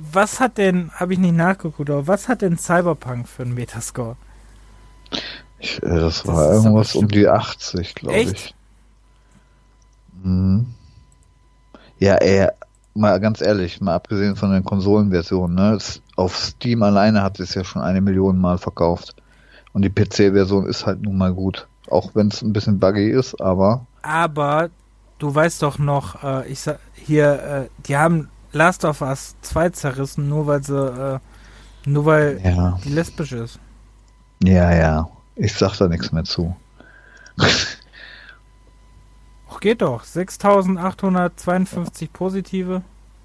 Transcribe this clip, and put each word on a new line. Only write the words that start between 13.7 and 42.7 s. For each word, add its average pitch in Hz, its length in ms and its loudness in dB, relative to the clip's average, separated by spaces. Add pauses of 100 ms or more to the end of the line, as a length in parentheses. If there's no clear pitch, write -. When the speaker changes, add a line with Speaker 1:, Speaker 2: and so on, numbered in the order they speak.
Speaker 2:
mal 92 140 0
abgesehen 98 420 -2
von 98 160 0
den 92 120 2
Konsolenversionen, 95 920 0
ne, 101 180 4
es, - 260 -8 (160)
auf 92 220 -2
Steam 117 440 -2
alleine 101 400 4
hat 98 180 -4
es 90 140 -8
ja 95 100 -4
schon - 180 -8
eine 95 180 0
Million 95 380 2
Mal 90 200 2
verkauft. - 560 -2 (580)
Und 98 100 0
die 98 80 2
P-C-Version 98 760 2
ist - 200 -6
halt 98 160 -4
nun 98 160 -4
mal 92 160 2
gut, 95 320 -6 (240)
auch - 240 0
wenn's 104 280 0
ein 113 100 -2
bisschen 104 260 0
buggy 101 320 2
ist, 127 300 -2
aber 95 440 0 (180)
Speaker 1:
Aber 156 680 -2 (480)
du 147 160 -4
weißt 160 280 2
doch 143 160 -2
noch, 143 440 -2
äh, 131 260 -6
ich 135 120 -10
sa-, 151 180 -6 (160)
hier, 147 480 2
äh, 139 260 -6 (180)
die 139 100 -2
haben 160 320 2 (240)
Last 170 320 2
of 156 180 0
Us 135 400 -6
zwei 170 280 0
zerrissen, 139 580 -4
nur 151 180 0
weil 143 160 0
sie, 139 140 -4
äh, 135 420 -4 (720)
nur 147 160 2
weil 151 380 4
Speaker 2:
Ja. 90 400 2
Speaker 1:
die 143 60 -6
lesbisch 156 420 -4
ist. 117 260 -10 (840)
Speaker 2:
Ja, 90 300 6
ja. 80 340 2 (260)
Ich 113 200 -2
sag 95 240 0
da 95 100 4
nichts 85 240 -4
mehr 82 120 -2
zu. 90 300 -4 (840)
<laughs> - 80 0 (2000)
Speaker 1:
Ach, - 80 -18
geht 226 240 0
doch. 131 220 -2
Sechstausendachtthundertzweiundfünfzig 180 2000 -2
positive. 185 680 -4 (420)